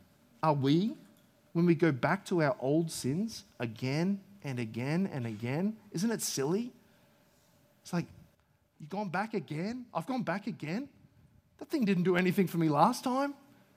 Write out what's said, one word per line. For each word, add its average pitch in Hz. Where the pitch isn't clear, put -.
are 156
we 160
when 170
we 170
go 160
back 139
to 175
our 147
old 156
sins 190
again 139
and 131
again 131
and 123
again? 131
Isn't 190
it 208
silly? 190
It's -
like, 175
"You've 156
gone 196
back 208
again? 208
I've 170
gone 254
back 180
again? 185
That -
thing 285
didn't 185
do 180
anything 185
for 170
me 165
last 170
time." 269